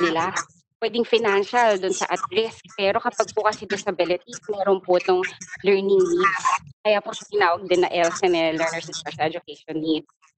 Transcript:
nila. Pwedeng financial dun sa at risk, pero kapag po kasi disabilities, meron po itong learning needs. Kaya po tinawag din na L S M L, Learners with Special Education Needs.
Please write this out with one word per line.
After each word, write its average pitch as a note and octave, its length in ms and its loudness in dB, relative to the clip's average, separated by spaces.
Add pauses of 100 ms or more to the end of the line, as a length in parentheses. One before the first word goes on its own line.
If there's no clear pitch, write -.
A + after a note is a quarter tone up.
nila. E3+ 320 0 (460)
Pwedeng A3+ 240 0
financial A3 720 2
dun F#3+ 160 -2
sa - 160 -4
at F3+ 80 0 (160)
risk, A3 400 -4
pero G3+ 240 0
kapag A3+ 400 -2
po G#3 80 0
kasi G#3 240 -2
disabilities, F#3+ 800 -4
meron G3 320 0
po F3+ 160 2
itong F3+ 240 2 (400)
learning G3 400 4
needs. F3+ 420 0 (380)
Kaya G#3+ 160 2
po G#3 160 -6
tinawag F#3 560 -2
din F3+ 160 4
na - 80 -2
L E3+ 160 2
S E3+ 160 -2
M F3+ 80 4
L, E3 240 2
Learners E3 320 -4
with D#3 80 -10
Special D3+ 320 -4
Education D#3+ 480 -10
Needs. D#3 320 -2 (300)